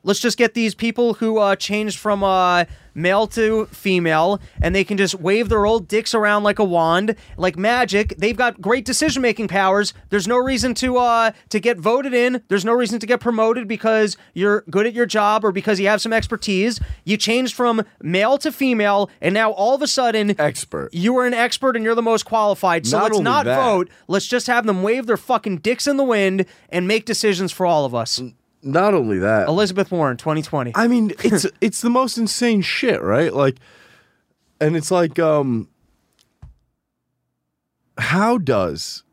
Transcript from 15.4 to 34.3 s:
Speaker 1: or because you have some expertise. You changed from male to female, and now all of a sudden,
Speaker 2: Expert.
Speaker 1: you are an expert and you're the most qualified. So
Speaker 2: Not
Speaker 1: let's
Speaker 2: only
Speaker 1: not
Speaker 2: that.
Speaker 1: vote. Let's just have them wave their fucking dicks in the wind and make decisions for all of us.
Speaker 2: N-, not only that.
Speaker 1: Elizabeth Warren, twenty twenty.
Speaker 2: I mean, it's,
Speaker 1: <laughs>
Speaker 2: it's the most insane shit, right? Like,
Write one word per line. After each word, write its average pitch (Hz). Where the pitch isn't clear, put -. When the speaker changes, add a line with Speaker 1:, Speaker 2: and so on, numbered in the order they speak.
Speaker 1:
or 202
because 196
you 196
have 208
some 226
expertise. 220
You 202
changed 233
from 233
male 196
to 311
female, 208
and 180
now 220
all 208
of 269
a 294
sudden, 220
Speaker 2:
Expert. -
Speaker 1:
you 202
are 247
an 247
expert 240
and 220
you're 226
the 233
most 226
qualified. 196
So 143
Speaker 2:
Not 185
Speaker 1:
let's 220
Speaker 2:
only 175
Speaker 1:
not 269
Speaker 2:
that. 170
Speaker 1:
vote. 202
Let's 190
just 247
have 240
them 190
wave 226
their 233
fucking 196
dicks 240
in 285
the 277
wind 196
and 180
make 214
decisions 196
for 185
all 156
of 123
us. 113
Speaker 2:
N-, 127
not 170
only 113
that. 101
Speaker 1:
Elizabeth 185
Warren, 147
twenty 156
twenty. 131
Speaker 2:
I 226
mean, 226
it's, 196
Speaker 1:
<laughs> -
Speaker 2:
it's 214
the 233
most 247
insane 226
shit, -
right? 120
Like, 135